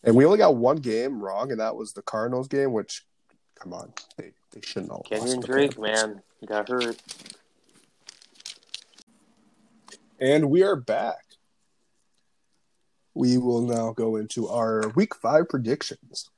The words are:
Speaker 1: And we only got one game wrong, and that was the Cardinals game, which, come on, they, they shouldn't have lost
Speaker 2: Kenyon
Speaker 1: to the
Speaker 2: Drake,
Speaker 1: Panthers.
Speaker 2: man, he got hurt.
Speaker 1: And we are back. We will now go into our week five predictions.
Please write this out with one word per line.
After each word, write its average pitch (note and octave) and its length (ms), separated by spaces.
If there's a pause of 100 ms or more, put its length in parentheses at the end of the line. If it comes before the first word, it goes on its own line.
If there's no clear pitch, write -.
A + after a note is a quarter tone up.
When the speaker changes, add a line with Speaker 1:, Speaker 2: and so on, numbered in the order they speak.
Speaker 1:
And A#2 140
we C3+ 80
only G3 140
got D#3+ 180
one B2 200
game B2 460
wrong, G2+ 280
and A2 100
that A2 160
was A2 160
the G2+ 100
Cardinals B2+ 460
game, C#3 240
which, - 320 (520)
come F2+ 180
on, F2+ 180 (240)
they, - 160 (200)
they G#2+ 100
shouldn't - 300
have - 80
lost - 100
Speaker 2:
Kenyon A#2+ 320
Speaker 1:
to A2+ 40
the B2+ 60
Speaker 2:
Drake, C#3 220
Speaker 1:
Panthers. A2 320
Speaker 2:
man, G#2 160 (180)
he G#2+ 60
got G#2 240
hurt. A#2+ 260 (3250)
Speaker 1:
And C#3+ 300
we F3 120
are G3 140
back. - 420 (2000)
We B2+ 220
will B2 240
now A#2 300
go A2+ 240
into G#2+ 320
our A2 420
week F3+ 240
five D3+ 340
predictions. - 880